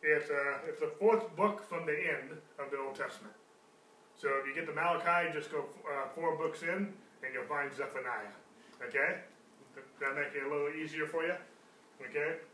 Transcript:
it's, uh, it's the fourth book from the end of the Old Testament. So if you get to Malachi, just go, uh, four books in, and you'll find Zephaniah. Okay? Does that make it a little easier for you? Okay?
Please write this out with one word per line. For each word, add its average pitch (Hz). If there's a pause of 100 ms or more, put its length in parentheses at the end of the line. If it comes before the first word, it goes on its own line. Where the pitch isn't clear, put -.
it's, 151
uh, 143
it's -
the 151
fourth 214
book 202
from 165
the 151
end 131 (200)
of 139
the 139
Old 139
Testament. - (800)
So 143 (100)
if 135
you 139
get 165
to 151
Malachi, 170
just 147
go, 147 (260)
uh, 139
four 160
books 160
in, 190 (300)
and 131
you'll 127
find 143
Zephaniah. 123 (540)
Okay? 151 (480)
Does 135 (160)
that 139
make 143
it 139
a 139
little 147
easier 156
for 160
you? 180 (680)
Okay? 151 (160)